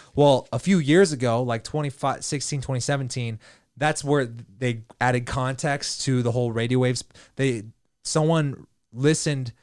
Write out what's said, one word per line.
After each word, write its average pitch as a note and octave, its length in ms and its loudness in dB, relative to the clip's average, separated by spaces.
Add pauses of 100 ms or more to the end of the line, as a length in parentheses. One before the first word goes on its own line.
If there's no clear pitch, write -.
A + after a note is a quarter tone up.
(140)
Well, C#3 360 4
a A#2 80 -2
few F#3 200 2
years D#3+ 340 4
ago, B2 300 0
like, A#2 200 -2
twenty D3+ 280 -4 (300)
sixteen, C#3+ 420 -4
twenty C3 180 -2
seventeen, B2 580 -4 (380)
that's D3+ 260 -2
where C#3+ 220 2 (340)
they A#2+ 260 -2 (140)
added B2 280 2
context C3+ 800 -4
to B2+ 160 2
the A#2 100 0
whole A#2+ 180 0
radio A#2 280 0
waves. B2+ 260 0 (320)
They, B2 280 0 (380)
someone D#3 640 0 (280)
listened, C#3 580 0 (100)